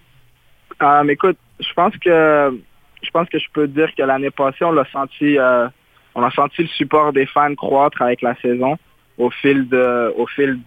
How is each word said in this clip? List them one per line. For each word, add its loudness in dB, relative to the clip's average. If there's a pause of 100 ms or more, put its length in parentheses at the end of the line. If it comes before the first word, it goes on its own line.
(840)
Euh, 4
mais 0
écoute, 0 (200)
je -10
pense 0
que, 2 (400)
je -12
pense -2
que -4
je -8
peux 0
dire 0
que -2
l'année 0
passée, -2
on 0
l'a 2
senti, -2
euh, 2 (480)
on -4
a 2
senti -2
le -6
support 0
des 0
fans 0
croître 0
avec 0
la -2
saison, -2 (400)
au 0
fil 0
de, 0
au -2
fil -2